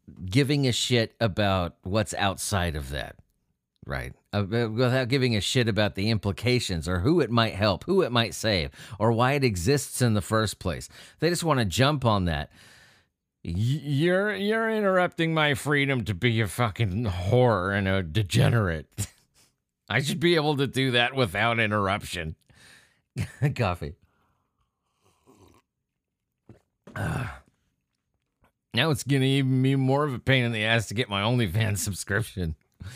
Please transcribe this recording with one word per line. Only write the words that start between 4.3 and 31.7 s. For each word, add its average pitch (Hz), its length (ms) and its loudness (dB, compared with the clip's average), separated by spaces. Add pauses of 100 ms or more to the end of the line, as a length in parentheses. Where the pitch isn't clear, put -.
Uh, 104 120 -2 (100)
uh, 117 160 0
without 123 400 0
giving 127 260 2
a 101 60 0
shit 120 260 0
about 104 280 0
the 101 140 0
implications 101 800 -2
or 92 120 0
who 151 200 2
it 120 120 0
might 117 240 2
help, 104 300 0
who 185 180 2
it 117 80 -2
might 117 220 0
save, 92 360 0 (300)
or 113 120 2
why 123 220 2
it 143 100 0
exists 120 580 0
in 117 120 4
the 104 80 2
first 110 380 -2
place. - 280 -6 (320)
They 160 100 2
just 170 140 -2
wanna 135 220 2
jump 131 400 2
on 101 200 4
that. 76 240 -2 (920)
"Y-, 85 100 -8
you're, 147 800 0
you're 220 340 0
interrupting 180 640 0
my 147 220 2
freedom 139 500 0
to 107 80 -2
be 113 260 0
a 110 80 2
fucking 113 580 -2
whore 98 720 2
and 98 100 0
a 95 160 2
degenerate. 98 840 0 (600)
<laughs> - 420 -20
I 110 120 2
should 139 200 -2
be 170 140 4
able 151 220 2
to 139 100 2
do 131 240 0
that 120 240 2
without 117 440 2
interruption." 101 760 -2 (560)
<laughs> - 640 -6
Coffee. 90 400 -4 (3000)
Uh, 104 320 -4 (1500)
now 135 160 2
it's 143 140 -2
gonna 131 220 2
even 131 360 2
be 135 140 2
more 135 280 2
of 143 100 -4
a 113 60 -8
pain 131 240 2
in 117 80 0
the 107 120 -2
ass 113 240 2
to 104 60 -8
get 110 160 -2
my 98 120 0
OnlyFans 107 560 2